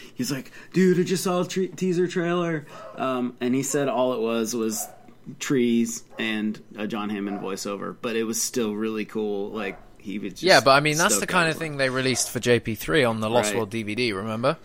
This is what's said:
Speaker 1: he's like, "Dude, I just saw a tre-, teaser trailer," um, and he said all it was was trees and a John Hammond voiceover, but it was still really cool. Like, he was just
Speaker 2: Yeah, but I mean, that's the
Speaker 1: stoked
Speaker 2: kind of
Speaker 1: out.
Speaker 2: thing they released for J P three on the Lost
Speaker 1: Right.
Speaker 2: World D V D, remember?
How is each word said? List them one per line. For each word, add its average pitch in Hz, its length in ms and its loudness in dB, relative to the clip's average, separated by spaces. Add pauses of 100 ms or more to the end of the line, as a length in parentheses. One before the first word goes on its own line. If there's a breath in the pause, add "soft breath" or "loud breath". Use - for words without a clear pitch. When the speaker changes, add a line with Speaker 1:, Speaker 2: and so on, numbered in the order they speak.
(140 soft breath)
Speaker 1:
he's 127 160 -4
like, 131 220 -6 (220 soft breath)
"Dude, 180 260 6
I - 40 4
just 180 200 -2
saw 180 160 0
a 180 60 0
tre-, 185 220 -2
teaser 180 380 0
trailer," 170 600 -2 (300 loud breath)
um, 123 440 -2
and 123 140 0
he 135 80 0
said 143 260 0
all 127 240 2
it 117 80 -2
was 113 340 0
was 110 320 -2 (520)
trees 117 640 2 (160)
and 107 420 -2 (160)
a 107 100 -4
John 104 220 -4
Hammond 101 320 -4
voiceover, 95 640 -6
but 117 140 -4
it 113 80 2
was 110 180 -2
still 110 320 0
really 110 320 -2
cool. 104 440 -4
Like, 98 280 -6 (200)
he 98 200 -8
was 101 140 -8
just - 100 -14
Speaker 2:
Yeah, 165 180 8
but 135 120 6
I 139 80 8
mean, 151 180 2
that's 202 160 4
the 202 60 2
Speaker 1:
stoked 202 120 -4
Speaker 2:
kind 175 160 4
of 156 80 0
Speaker 1:
out. - 40 -6
Speaker 2:
thing 156 180 -6
they 135 100 4
released 127 400 0
for 127 120 -4
J 120 200 4
P 113 140 -4
three 156 300 2
on 113 160 0
the 110 100 -2
Lost 113 220 4
Speaker 1:
Right. 101 40 0
Speaker 2:
World 107 140 0
D 113 120 -4
V 104 120 -4
D, 117 180 0
remember? 113 520 -2